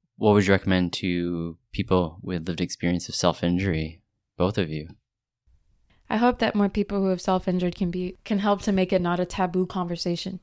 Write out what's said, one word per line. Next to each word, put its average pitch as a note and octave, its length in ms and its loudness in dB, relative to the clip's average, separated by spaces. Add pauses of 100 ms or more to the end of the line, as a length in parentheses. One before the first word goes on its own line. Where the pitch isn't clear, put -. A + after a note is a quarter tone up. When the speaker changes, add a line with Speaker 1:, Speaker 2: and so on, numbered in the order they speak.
(180)
Speaker 1:
What G#2+ 160 6
would G2+ 140 6
you G2 60 6
recommend F#2 400 2
to F2 640 -2 (140)
people F2 520 0
with F2 240 -6
lived E2+ 120 -4
experience F2 480 -2
of - 80 -12
self-injury? F2 840 0 (340)
Both F#2 220 0
of F2 120 -2
you. D#2 200 -8 (1200)
Speaker 2:
I G#3+ 80 -2
hope A#3+ 220 2
that A3 160 0
more G3+ 140 4
people G3+ 320 -2
who G3 80 2
have F3+ 120 0
self-injured F3+ 540 0
can F3 160 -2
be, F3+ 340 -6
can G3+ 140 0
help G3+ 240 0
to G#3+ 80 0
make F#3 200 2
it F#3+ 100 4
not F3 180 0
a F3+ 60 0
taboo F#3 420 0
conversation. F3 760 -4